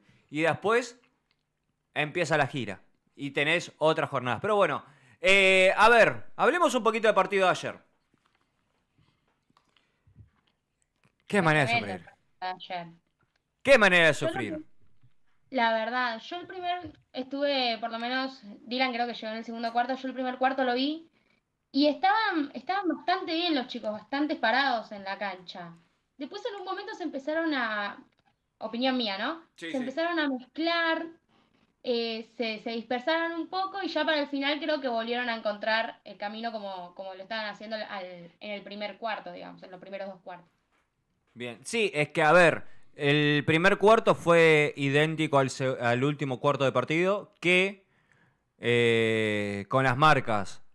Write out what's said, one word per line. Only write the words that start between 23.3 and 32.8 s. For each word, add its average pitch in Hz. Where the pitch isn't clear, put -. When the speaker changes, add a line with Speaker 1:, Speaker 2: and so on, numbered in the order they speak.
Speaker 2:
bien 330
los 247
chicos, 214
bastante 285
parados 240
en 202
la 190
cancha. 185
Después 381
en 415
un 370
momento 403
se 359
empezaron 302
a, 214
opinión 247
mía, 214
¿no? 302
Speaker 1:
Sí, 339
Speaker 2:
Se 330
Speaker 1:
sí. 285
Speaker 2:
empezaron 320
a 294
mezclar, 330
eh, 233
se, 220
se 233
dispersaron 285